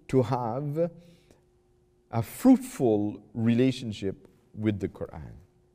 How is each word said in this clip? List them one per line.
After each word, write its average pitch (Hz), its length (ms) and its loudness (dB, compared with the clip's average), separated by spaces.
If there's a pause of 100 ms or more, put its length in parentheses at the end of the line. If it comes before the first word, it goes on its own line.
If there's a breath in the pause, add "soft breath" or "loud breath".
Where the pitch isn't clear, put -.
to 131 140 4
have 135 680 -2 (1200 soft breath)
a 117 100 -2
fruitful 113 1000 2 (120)
relationship 117 920 0 (280)
with 107 260 -2
the 95 80 -4
Quran. 71 440 -14 (420)